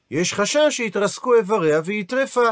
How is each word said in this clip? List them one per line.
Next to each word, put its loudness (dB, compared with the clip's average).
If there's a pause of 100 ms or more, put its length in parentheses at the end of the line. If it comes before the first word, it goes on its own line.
(100)
יש -2
חשש 0
שיתרסקו -2
איבריה 2
והיא -4
טרפה. 0